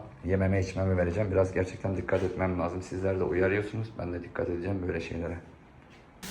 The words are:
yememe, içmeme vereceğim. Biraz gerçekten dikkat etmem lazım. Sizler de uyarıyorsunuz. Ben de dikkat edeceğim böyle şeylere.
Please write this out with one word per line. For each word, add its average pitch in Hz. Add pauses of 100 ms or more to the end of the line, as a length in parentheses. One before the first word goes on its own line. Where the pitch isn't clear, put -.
(240)
yememe, 95
içmeme 92
vereceğim. 90
Biraz 95
gerçekten 92
dikkat 92
etmem 90
lazım. 85
Sizler 92
de 87
uyarıyorsunuz. 101 (100)
Ben 87
de 87
dikkat -
edeceğim 90
böyle 82
şeylere. 85 (960)